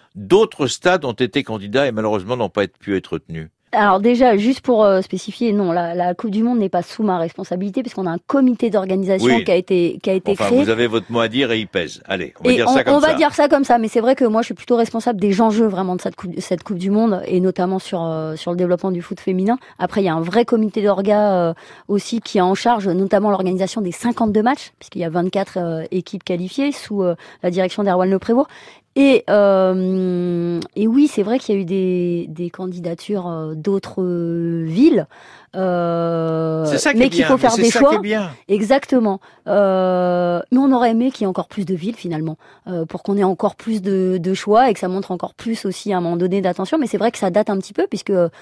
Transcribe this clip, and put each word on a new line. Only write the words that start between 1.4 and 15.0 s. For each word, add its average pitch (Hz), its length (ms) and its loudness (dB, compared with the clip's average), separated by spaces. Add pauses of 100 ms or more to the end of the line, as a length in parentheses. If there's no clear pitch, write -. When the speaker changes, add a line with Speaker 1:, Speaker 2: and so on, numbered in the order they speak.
Speaker 1:
candidats 110 440 -2
et 127 40 -2
malheureusement 110 460 -2
n'ont 113 100 -2
pas 101 160 -2
être-, 92 140 -6
pu 98 180 -4
être 90 180 -4
retenus ? 80 360 -10 (260)
Speaker 2:
Alors 202 240 4
déjà, 240 380 4
juste 233 240 0
pour, 220 240 2
euh, 190 160 4
spécifier, 208 500 -6
non, 202 200 0
la, 170 240 -2
la 180 180 -2
Coupe 214 160 -6
du 208 140 -2
Monde 240 160 0
n'est 196 100 0
pas 175 140 -2
sous - 180 -12
ma 196 160 0
responsabilité 180 640 -6
puisqu'on - 240 -8
a 170 60 -2
un 170 160 -6
comité 254 420 2
d'organisation 190 560 0
Speaker 1:
Oui. 240 180 4
Speaker 2:
qui 196 60 -2
a 180 60 4
été, 180 480 0
qui 196 80 0
a - 20 2
été 190 200 -2
Speaker 1:
Enfin, - 120 0
Speaker 2:
créé. 254 180 4
Speaker 1:
vous 101 60 2
avez 113 160 2
votre 113 260 -2
mot 120 100 0
à 113 60 2
dire 120 240 0
et 113 60 2
il 107 100 -4
pèse. 85 380 -6
Allez, 95 340 -6
on - 40 -6
va 247 80 4
Speaker 2:
Et 254 60 4
Speaker 1:
dire 233 120 2
Speaker 2:
on, 254 60 4
Speaker 1:
ça 269 80 4
comme 247 100 2
Speaker 2:
on 285 60 4
va 294 80 4
Speaker 1:
ça. 311 80 2
Speaker 2:
dire 294 180 2
ça 294 140 2
comme 277 160 2
ça, 240 160 4
mais 220 80 -2
c'est 240 120 0
vrai 240 140 2
que 262 120 2
moi, 220 180 2
je - 20 -6
suis - 80 -8
plutôt - 220 -2
responsable 233 440 0